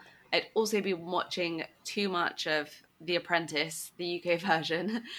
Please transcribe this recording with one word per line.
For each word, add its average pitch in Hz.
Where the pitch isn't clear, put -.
I'd -
also 214
been 185
watching 170
too 202
much 175
of 151
The 170
Apprentice, 160
the 180
U 175
K 170
<laughs> -
version, 170